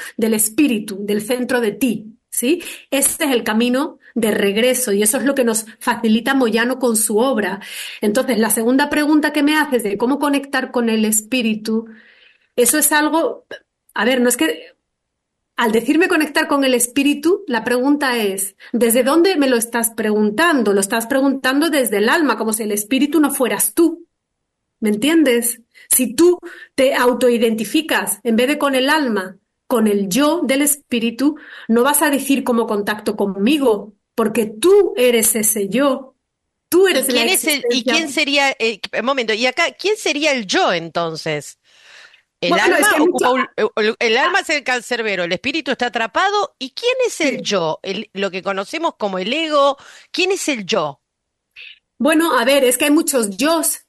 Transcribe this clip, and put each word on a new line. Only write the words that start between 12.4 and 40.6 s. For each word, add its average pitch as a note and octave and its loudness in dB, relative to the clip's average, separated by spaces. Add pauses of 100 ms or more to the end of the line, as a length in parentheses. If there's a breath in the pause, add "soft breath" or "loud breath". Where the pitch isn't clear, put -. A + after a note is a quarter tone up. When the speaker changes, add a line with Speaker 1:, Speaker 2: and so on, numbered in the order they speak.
Speaker 1:
eso A#3+ 2
es D4 0
algo, D4+ 0 (480)
a G#3 -2
ver, B3 2
no B3 2
es A#3+ 0
que, A#3 -4 (800)
al A3+ 0
decirme D4+ 2
conectar D#4 0
con C#4 2
el B3+ 4
espíritu, C#4+ 0
la A3+ -4
pregunta B3+ 0
es, G3 -4 (160 loud breath)
¿desde A#3 2
dónde E4 4
me C#4 2
lo B3 2
estás A3+ -2
preguntando? G#3+ 2
Lo G3 2
estás A3+ -2
preguntando C4+ 0
desde A#3 0
el G#3+ 2
alma, C#4+ 2
como A3 -2
si A3+ -4
el G#3 -4
espíritu C#4+ 0
no C#4+ 2
fueras G#3 -2
tú. E4 0 (760)
¿Me G#3+ 0
entiendes? A#3+ 2 (280 loud breath)
Si B3 0
tú F4 6 (360 loud breath)
te C4+ 2
autoidentificas, A#3+ 0
en A3+ 0
vez B3 2
de D4 0
con C#4 0
el C4 2
alma, A3 -2 (280)
con A3 2
el G3+ 0
yo D4+ 2
del C4+ 0
espíritu, C4 -2 (320 loud breath)
no A#3 4
vas C#4+ 2
a D4 2
decir C4+ 0
"cómo A#3 0
contacto G#3+ -4
conmigo", G#3 0 (200)
porque A3 -2
tú E4 4
eres A#3 2
ese G#3 -2
yo. C4 0 (540)
Tú F#4+ 4
Speaker 2:
¿Y F#4 2
Speaker 1:
eres C#4 0
la B3 0
Speaker 2:
quién A#3 2
es F#4 -2
el, D#4+ 0
y C#4+ 0
Speaker 1:
existencia. A#3+ -2
Speaker 2:
quién D#4+ -2
sería, C#4 0
eh, A3+ -2 (180)
un G#3+ -4
momento, B3+ -2
y A3+ 0
acá, C#4+ 0
quién G#4+ 0
sería D4+ 0
el A#3 -2
yo C#4 2